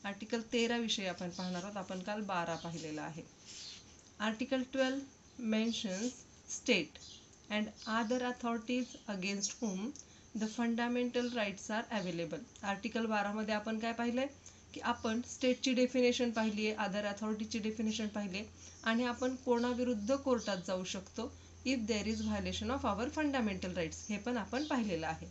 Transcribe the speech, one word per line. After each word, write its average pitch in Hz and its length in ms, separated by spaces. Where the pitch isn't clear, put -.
Article 214 380
तेरा 233 240
विषयी 220 300
आपण 180 240
पाहणार 180 340
आहोत. 208 120
आपण 185 240
काल 208 220
बारा 165 340
पाहिलेला 156 460
आहे. 156 200
Article 247 420
twelve 262 260
mentions 226 640
state - 500
and 214 220
other 226 340
authorities 247 720
against 196 540
whom 202 280
the 214 100
fundamental 240 760
rights 208 360
are 220 300
available. 170 400
आर्टिकल 220 440
बारा 208 260
मध्ये 214 220
आपण 220 240
काय 226 140
पाहिलंय 240 340
की - 60
आपण 233 400
स्टेटची 254 520
डेफिनेशन 247 580
पाहिलीये, 214 460
other 202 280
अथॉरिटीची 214 540
डेफिनेशन 214 500
पाहिलीये 202 360
आणि 226 200
आपण 254 300
कोणाविरुद्ध 240 840
कोर्टात 233 400
जाऊ 185 180
शकतो - 480
if 262 120
there 214 280
is 220 160
violation 208 480
of 277 140
our 214 300
fundamental 226 600
rights, 165 220
हे 208 100
पण 247 180
आपण 233 280
पाहिलेलं 208 420
आहे. 160 240